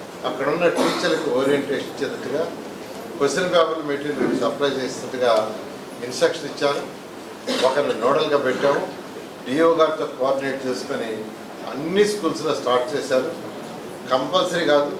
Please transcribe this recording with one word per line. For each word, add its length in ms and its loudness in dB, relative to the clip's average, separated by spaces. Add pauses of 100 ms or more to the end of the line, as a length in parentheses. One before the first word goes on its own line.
(280)
అక్కడున్న 400 0
టీచర్లకు 640 2
ఓరియంటేషన్ 560 2
ఇచ్చేటట్టుగా, 640 -4 (680)
క్వశ్చన్ 320 2
పేపర్ 360 4
మెటీరియల్ 540 0
సప్లై 300 2
చేసేటట్టుగా 840 0 (500)
ఇన్‌స్ట్రక్షన్ 420 0
ఇచ్చారు. 360 0 (840)
ఒకరిని 280 2
నోడల్గా 440 2
పెట్టాము. 500 2 (600)
డిఓ 240 6
గారితో 320 4
కోఆర్డినేట్ 600 0
చేసుకొని 580 -4 (480)
అన్ని 340 4
స్కూల్స్లో 500 0
స్టార్ట్ 400 2
చేశారు. 360 2 (800)
కంపల్సరీ 540 2
కాదు, 340 4